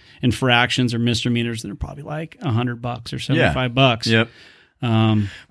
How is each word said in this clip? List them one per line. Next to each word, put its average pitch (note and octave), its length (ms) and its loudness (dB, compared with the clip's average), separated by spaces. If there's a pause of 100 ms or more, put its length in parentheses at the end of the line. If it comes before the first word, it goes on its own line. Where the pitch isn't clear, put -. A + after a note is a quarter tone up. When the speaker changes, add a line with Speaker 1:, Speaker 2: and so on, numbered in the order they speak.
(220)
Speaker 1:
infractions A#2+ 720 2
or A#2 60 -2
misdemeanors, A#2 640 -2
they're G2+ 120 -10
probably, C#3+ 280 -12
like, D#3 380 -10
a D#3+ 100 -4
hundred A#2+ 300 -2
bucks A#2+ 320 -10
or C3+ 40 -8
Speaker 2:
Yeah. - 40 -10 (300)
Speaker 1:
seventy-five B2 240 -2
bucks. A#2+ 320 2
Speaker 2:
Yep. A2+ 220 2 (520)
Speaker 1:
Um, A2 480 2 (220)